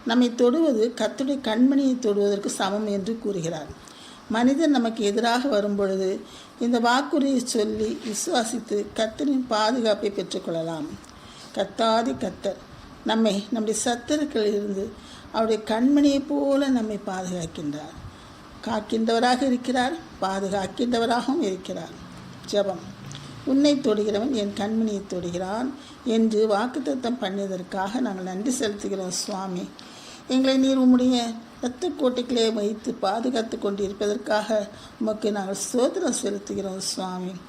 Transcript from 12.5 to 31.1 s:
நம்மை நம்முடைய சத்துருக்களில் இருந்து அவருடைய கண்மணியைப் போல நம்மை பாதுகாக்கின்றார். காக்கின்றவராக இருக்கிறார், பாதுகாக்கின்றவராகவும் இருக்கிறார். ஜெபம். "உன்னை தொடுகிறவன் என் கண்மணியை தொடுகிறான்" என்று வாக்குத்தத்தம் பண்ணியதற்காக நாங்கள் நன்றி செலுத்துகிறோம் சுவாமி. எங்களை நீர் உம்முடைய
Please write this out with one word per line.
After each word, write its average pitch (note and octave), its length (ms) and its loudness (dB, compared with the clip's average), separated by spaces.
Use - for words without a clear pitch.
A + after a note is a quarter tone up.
நம்மை G#3+ 460 2
நம்முடைய G#3+ 340 -2
சத்துருக்களில் B3 680 0
இருந்து G3+ 360 -4
அவருடைய A3 320 0
கண்மணியைப் C#4 640 4
போல C#4 400 2
நம்மை A3 380 0
பாதுகாக்கின்றார். E3+ 1000 -6
காக்கின்றவராக A3+ 800 2
இருக்கிறார், B3+ 500 2
பாதுகாக்கின்றவராகவும் A#3 1160 0
இருக்கிறார். F#3 480 -4
ஜெபம். G3 300 0
"உன்னை C#4+ 300 6
தொடுகிறவன் G#3+ 560 2
என் G3+ 260 -2
கண்மணியை G#3+ 540 0
தொடுகிறான்" F#3 580 -4
என்று A3 440 4
வாக்குத்தத்தம் B3 720 0
பண்ணியதற்காக G3 800 -4
நாங்கள் F#3+ 240 -2
நன்றி G3 340 -2
செலுத்துகிறோம் G3+ 500 -2
சுவாமி. F#3+ 600 -4
எங்களை C4 300 4
நீர் C4 200 4
உம்முடைய B3 560 6